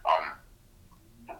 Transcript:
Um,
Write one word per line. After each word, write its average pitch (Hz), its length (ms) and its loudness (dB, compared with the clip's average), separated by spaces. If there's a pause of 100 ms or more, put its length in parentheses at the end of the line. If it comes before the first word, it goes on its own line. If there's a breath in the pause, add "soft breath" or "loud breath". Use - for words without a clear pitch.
Um, - 1300 -4